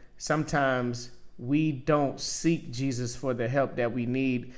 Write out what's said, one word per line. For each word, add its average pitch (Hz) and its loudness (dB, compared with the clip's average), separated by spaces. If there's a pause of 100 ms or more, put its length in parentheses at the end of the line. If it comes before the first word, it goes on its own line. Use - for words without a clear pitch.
(160)
sometimes 131 0 (280)
we 147 2
don't 143 2
seek - 0
Jesus 123 -2
for 131 -2
the 117 0
help 131 2
that 120 2
we 120 -2
need 127 0